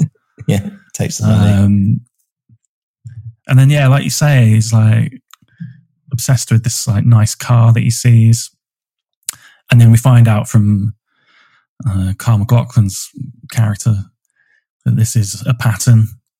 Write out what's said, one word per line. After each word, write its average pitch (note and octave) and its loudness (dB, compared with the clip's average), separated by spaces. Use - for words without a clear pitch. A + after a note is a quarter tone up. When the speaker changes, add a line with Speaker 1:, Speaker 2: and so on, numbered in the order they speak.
Speaker 1:
<laughs> - -8
Yeah, G2 -4
takes - -8
the G#2+ -2
money. G#2 2
Speaker 2:
Um, G2+ 0
and B2+ 2
then, C3+ 4
yeah, D3 2
like C3+ 2
you B2 -6
say, C3 2
he's, A2 0
like, A2 2
obsessed - -2
with A#2 0
this, - -6
like, G#2 -2
nice A2+ 2
car A#2 2
that A2 0
he - -2
sees. A2+ 2
And A#2+ 6
then A#2 6
we A2+ 4
find A#2+ 4
out G#2+ -2
from, G#2 0
uh, F#2+ -4
Kyle A#2 -2
MacLachlan's G#2 -2
character G#2+ -4
that A#2+ -2
this G#2+ -2
is G2 -6
a C3+ -4
pattern A2 0